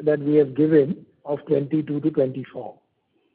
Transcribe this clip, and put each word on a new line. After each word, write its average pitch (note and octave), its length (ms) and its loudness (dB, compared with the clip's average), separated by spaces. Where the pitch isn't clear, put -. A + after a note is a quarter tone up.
that D3+ 160 2
we D3 160 0
have C3+ 200 4
given D#3 480 2
of C#3+ 220 -6
twenty-two C#3+ 540 -2
to D#3 100 -2
twenty-four. C3 640 -6